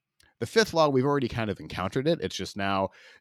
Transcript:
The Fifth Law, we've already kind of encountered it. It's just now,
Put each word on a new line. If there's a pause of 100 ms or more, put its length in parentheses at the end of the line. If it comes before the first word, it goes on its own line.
(400)
The
Fifth
Law,
we've
already
kind
of
encountered
it.
It's
just
now, (320)